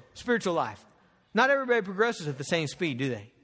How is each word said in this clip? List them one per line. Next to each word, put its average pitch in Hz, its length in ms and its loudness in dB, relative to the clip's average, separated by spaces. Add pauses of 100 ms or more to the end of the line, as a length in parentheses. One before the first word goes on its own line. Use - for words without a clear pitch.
(120)
spiritual 220 400 0
life. 127 320 -2 (480)
Not 240 160 4
everybody 254 320 2
progresses 196 480 0
at 135 100 -4
the 143 60 -6
same 165 220 0
speed, 143 320 -4
do 139 100 -2
they? 110 240 -8 (120)